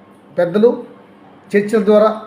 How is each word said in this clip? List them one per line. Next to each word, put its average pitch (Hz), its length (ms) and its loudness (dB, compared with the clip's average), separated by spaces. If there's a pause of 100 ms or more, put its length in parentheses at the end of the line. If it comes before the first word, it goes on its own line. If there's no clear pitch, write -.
(380)
పెద్దలు 190 460 0 (760)
చర్చల 208 260 -2
ద్వారా 214 440 2